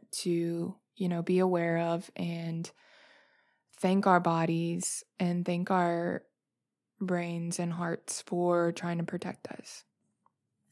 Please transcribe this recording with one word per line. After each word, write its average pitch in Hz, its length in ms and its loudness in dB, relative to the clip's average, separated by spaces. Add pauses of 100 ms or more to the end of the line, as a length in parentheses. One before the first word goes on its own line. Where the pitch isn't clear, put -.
(240)
to, 170 520 -2 (200)
you 185 120 -2
know, 170 140 0
be 185 160 2
aware 170 400 2
of 170 380 0
and 165 560 -4 (1080)
thank 196 280 4
our 180 120 8
bodies 170 840 0 (160)
and 175 260 0
thank 175 240 -2
our 175 540 0 (760)
brains 170 600 -2
and 170 120 -2
hearts 170 540 -6
for 175 460 2
trying 170 260 -4
to 170 60 -2
protect - 460 -8
us. - 340 -16 (880)